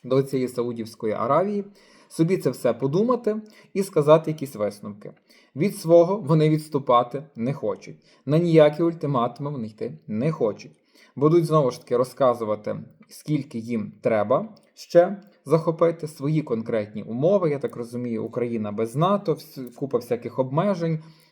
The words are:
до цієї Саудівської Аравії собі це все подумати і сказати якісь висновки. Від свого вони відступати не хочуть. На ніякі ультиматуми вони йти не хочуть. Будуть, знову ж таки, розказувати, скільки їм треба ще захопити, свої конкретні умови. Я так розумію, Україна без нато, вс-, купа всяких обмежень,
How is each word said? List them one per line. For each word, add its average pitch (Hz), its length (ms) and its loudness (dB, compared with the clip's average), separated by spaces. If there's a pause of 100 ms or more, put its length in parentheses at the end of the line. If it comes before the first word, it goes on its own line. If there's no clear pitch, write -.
до 131 180 2
цієї 131 260 -2
Саудівської 117 640 -6
Аравії 180 520 0 (440)
собі 170 280 0
це 156 140 0
все 120 220 -2
подумати 214 640 0 (380)
і 190 80 -2
сказати 160 480 4
якісь 139 260 -8
висновки. - 560 -8 (440)
Від 170 200 -2
свого 170 400 6
вони 156 320 2
відступати 135 760 0 (140)
не 120 160 -2
хочуть. - 440 -6 (300)
На 151 120 2
ніякі 160 440 6
ультиматуми 143 680 -2
вони 123 160 -8
йти 110 400 -10
не 123 260 -2
хочуть. 104 400 -4 (440)
Будуть, 156 300 4
знову 147 240 2
ж 120 100 -12
таки, 120 160 -4
розказувати, 113 800 0 (320)
скільки - 500 -6
їм 110 340 -6 (100)
треба 113 460 0 (260)
ще 180 480 2 (220)
захопити, 160 640 0
свої 151 340 -2
конкретні 110 600 -4
умови. 151 480 0
Я 143 80 -2
так - 180 -8
розумію, 117 480 -6
Україна 117 480 -4
без 113 240 -4
нато, 190 360 0
вс-, 131 420 -10
купа 131 240 -4
всяких 117 400 -4
обмежень, 165 640 -2 (300)